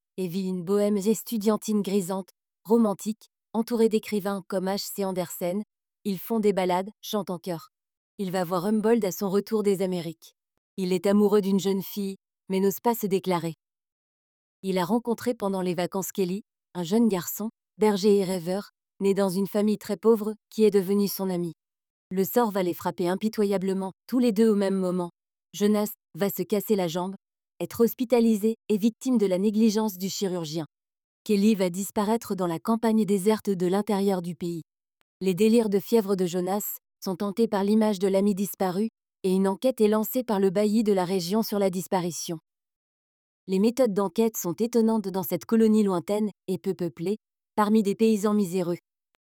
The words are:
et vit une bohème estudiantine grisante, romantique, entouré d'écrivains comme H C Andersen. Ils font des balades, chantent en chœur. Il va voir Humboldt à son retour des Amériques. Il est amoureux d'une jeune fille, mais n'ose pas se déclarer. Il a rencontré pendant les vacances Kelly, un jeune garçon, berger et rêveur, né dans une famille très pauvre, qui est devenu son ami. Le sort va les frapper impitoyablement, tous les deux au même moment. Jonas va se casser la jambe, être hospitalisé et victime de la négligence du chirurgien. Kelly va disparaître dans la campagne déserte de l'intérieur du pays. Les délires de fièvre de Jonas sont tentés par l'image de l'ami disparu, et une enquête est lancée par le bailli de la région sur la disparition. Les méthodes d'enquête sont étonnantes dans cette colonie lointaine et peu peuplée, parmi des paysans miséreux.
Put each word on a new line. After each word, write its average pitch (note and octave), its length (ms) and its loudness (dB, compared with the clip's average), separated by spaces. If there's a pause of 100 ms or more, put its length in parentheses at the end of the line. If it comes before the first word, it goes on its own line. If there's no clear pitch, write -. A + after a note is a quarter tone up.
(160)
et F#3 120 -4
vit F#3 200 -4
une F3+ 140 -4
bohème G#3 340 2
estudiantine G#3 880 0
grisante, F#3+ 480 -2 (340)
romantique, A3 640 0 (220)
entouré A3+ 360 2
d'écrivains G3+ 600 -2
comme F#3+ 180 -2
H G3 280 -4
C G3+ 100 -4
Andersen. F#3 580 -4 (420)
Ils G3 140 -4
font A3+ 220 -4
des G#3 120 4
balades, F#3 380 0 (100)
chantent G3+ 300 -6
en F3 80 -8
chœur. E3 320 -10 (480)
Il F#3+ 120 -6
va F#3 140 -2
voir F3 220 -2
Humboldt G#3+ 400 2
à F3 60 -2
son G3+ 180 -4
retour G3+ 320 -2
des G3 200 0
Amériques. F3+ 520 -6 (420)
Il F#3 160 -2
est F#3 140 0
amoureux G#3 340 4
d'une G3 200 2
jeune F#3+ 220 -2
fille, G3 340 -8 (320)
mais F#3+ 120 0
n'ose G3 200 0
pas A#3 140 0
se G#3+ 120 -6
déclarer. F3 480 -2 (1080)
Il F#3 160 0
a F3+ 60 2
rencontré A#3 500 -2
pendant G3 260 -2
les F3+ 140 0
vacances F3+ 380 -4
Kelly, F#3+ 320 -4 (300)
un F3+ 80 -4
jeune A3 260 2
garçon, G3 420 -4 (280)
berger G3+ 400 4
et G3 60 2
rêveur, F#3 460 -4 (300)
né G3 140 2
dans G3 140 2
une F#3 180 -2
famille G#3 320 0
très - 180 -6
pauvre, G#3+ 380 2 (160)
qui A3 140 0
est G#3 60 6
devenu G3+ 380 2
son F#3+ 220 -6
ami. F3 240 -4 (560)
Le F#3 140 0
sort A#3 260 0
va F#3+ 120 -2
les F3 120 -2
frapper F3 340 -4
impitoyablement, F#3+ 840 -2 (140)
tous A#3+ 120 -2
les A#3+ 140 2
deux A3+ 160 4
au G#3+ 60 4
même G3 220 0
moment. F3+ 340 -2 (440)
Jonas G#3 360 0 (240)
va G3 160 -2
se F#3+ 120 -6
casser G3+ 340 -2
la F3+ 120 0
jambe, F3+ 280 -6 (420)
être F3 260 -2
hospitalisé A3+ 720 2 (140)
et G#3+ 80 2
victime A#3 420 0
de G3+ 80 2
la F#3 120 0
négligence G#3+ 600 2
du F#3+ 100 -6
chirurgien. E3+ 580 -4 (580)
Kelly G#3+ 300 4
va F#3 160 0
disparaître G3+ 640 -4
dans F#3 120 -2
la E3 120 -2
campagne A3+ 460 0
déserte G3+ 460 0
de F#3 160 0
l'intérieur G3 560 0
du E3+ 120 -8
pays. E3+ 280 -8 (580)
Les F#3 140 0
délires A3 340 4
de G3+ 100 2
fièvre G3+ 380 0
de F3+ 100 0
Jonas F#3 520 -4 (260)
sont F#3+ 120 -4
tentés G3+ 320 0
par G3+ 160 0
l'image G#3+ 340 2
de G3 100 0
l'ami F#3+ 260 2
disparu, F#3+ 540 -2 (360)
et F#3+ 80 2
une F#3+ 160 4
enquête B3 320 0
est G#3 80 6
lancée G#3+ 360 0
par G3+ 160 0
le G3 100 4
bailli G#3 340 2
de G#3 80 4
la F#3+ 120 2
région F#3 380 0
sur G#3 160 -4
la G3 120 2
disparition. F3 680 -4 (1080)
Les F#3 120 0
méthodes A#3 360 2
d'enquête G#3 420 0
sont E3+ 180 -4
étonnantes A3 540 0
dans F#3 140 -4
cette F3+ 220 -4
colonie A3 380 4
lointaine G3+ 480 0 (160)
et F#3 120 -4
peu F#3+ 160 -4
peuplée, F3+ 440 -4 (360)
parmi G#3+ 280 4
des G3 120 0
paysans G#3+ 400 2
miséreux. F3 440 0 (500)